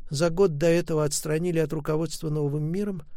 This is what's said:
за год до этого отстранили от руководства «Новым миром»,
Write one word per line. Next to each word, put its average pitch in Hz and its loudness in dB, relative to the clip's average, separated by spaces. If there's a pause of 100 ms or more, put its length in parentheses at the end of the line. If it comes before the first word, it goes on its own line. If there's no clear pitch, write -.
(100)
за 160 2
год 170 2
до 165 2
этого 170 2
отстранили 160 0
от 156 0
руководства 156 -2
«Новым 151 0
миром», 185 -2 (140)